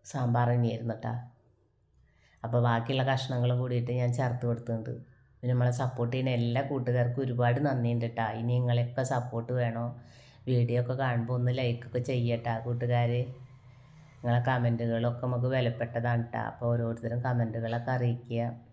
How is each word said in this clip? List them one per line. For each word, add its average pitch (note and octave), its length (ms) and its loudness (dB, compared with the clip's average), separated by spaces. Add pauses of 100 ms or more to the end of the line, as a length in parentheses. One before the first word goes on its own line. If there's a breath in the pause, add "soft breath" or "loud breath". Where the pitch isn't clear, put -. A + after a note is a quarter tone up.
സാമ്പാർ A#2+ 440 2
തന്നെയായിരുന്നു A#2 460 0
കേട്ടോ. A2+ 180 -4 (1300 soft breath)
അപ്പോൾ A#2+ 200 2
ബാക്കിയുള്ള A#2+ 400 2
കഷ്ണങ്ങളും B2+ 560 0
കൂടിയിട്ട് B2 340 -2
ഞാൻ B2 200 0
ചേർത്ത് A#2+ 340 -2
കൊടുത്തിട്ടുണ്ട്. A#2 440 -2 (420 soft breath)
പിന്നെ B2+ 200 -2
നമ്മളെ B2 180 4
സപ്പോർട്ട് B2 420 -2
ചെയ്യുന്ന C3 180 0
എല്ലാ A#2+ 320 2
കൂട്ടുകാർക്കും B2 600 0
ഒരുപാട് B2 380 2
നന്ദിയുണ്ട് A#2+ 440 2
കേട്ടോ. A2+ 260 -2
ഇനി A#2 220 -2
നിങ്ങളെയൊക്കെ B2 500 2
സപ്പോർട്ട് A#2+ 500 -2
വേണോ? A#2 320 0 (640 loud breath)
വീഡിയോ A#2+ 340 4
ഒക്കെ B2 140 -2
കാണുമ്പോൾ B2 400 0
ഒന്ന് B2 240 2
ലൈക്കൊക്കെ A#2+ 400 -2
ചെയ്യട്ടാ A#2+ 600 0
കൂട്ടുകാർ. A#2+ 520 0 (1000 loud breath)
നിങ്ങളെ A#2+ 280 2
കമൻറ്റുകളൊക്കെ A#2 840 0
നമുക്ക് B2 200 0
വിലപ്പെട്ടതാണ് A#2+ 760 0
കേട്ടോ. A2+ 140 -6
അപ്പോൾ A2 280 -4
ഓരോരുത്തരും A#2 540 0
കമൻറ്റുകളൊക്കെ A#2 680 -2
അറിയിക്കുക. A#2+ 520 0 (300)